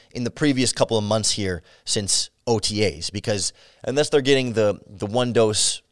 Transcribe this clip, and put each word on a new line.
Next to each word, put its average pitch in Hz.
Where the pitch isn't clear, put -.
in 123
the 117
previous 131
couple 117
of 104
months 107
here 92
since -
O 117
T 104
As, 85
because 101
unless 139
they're 147
getting 127
the, 104
the 101
one 120
dose 110